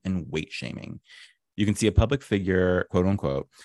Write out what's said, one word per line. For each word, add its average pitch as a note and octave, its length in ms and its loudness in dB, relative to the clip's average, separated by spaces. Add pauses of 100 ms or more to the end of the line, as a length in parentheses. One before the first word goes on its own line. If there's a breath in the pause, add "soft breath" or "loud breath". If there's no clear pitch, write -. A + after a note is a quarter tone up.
and F#2 280 -4
weight E2 200 -4
shaming. - 480 -12 (580 loud breath)
You G#2 100 2
can G#2 80 2
see A2 100 0
a G#2 60 4
public - 320 2
figure, F#2 640 2
quote F2+ 160 2
unquote, D#2+ 440 -2 (160 soft breath)